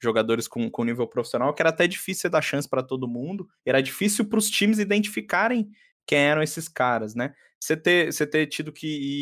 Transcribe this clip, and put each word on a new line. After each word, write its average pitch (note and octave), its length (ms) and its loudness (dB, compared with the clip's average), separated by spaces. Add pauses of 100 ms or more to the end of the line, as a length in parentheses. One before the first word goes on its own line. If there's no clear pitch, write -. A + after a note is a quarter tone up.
jogadores A2+ 460 2
com, A#2 220 -4
com A#2+ 140 -4
nível A#2 240 -2
profissional, B2 480 -2
que - 60 -4
era D#3+ 80 4
até F3 180 2
difícil F#3 340 -6
você F3+ 80 -2
dar E3 120 2
chance C#3+ 280 -4
pra C3 140 0
todo C3 240 -4
mundo, C#3+ 420 -6 (160)
era C3 160 4
difícil G#3 480 0
pros G#3+ 200 2
times G#3+ 280 2
identificarem G#3 960 0 (340)
quem D3 140 2
eram D3 240 4
esses D#3 240 -6
caras, A2+ 480 -2
né? B2 180 -4 (260)
Você - 180 0
ter, F3 340 4
você D#3 160 0
ter D#3 200 2
tido D#3 240 -8
que D#3 160 -10 (340)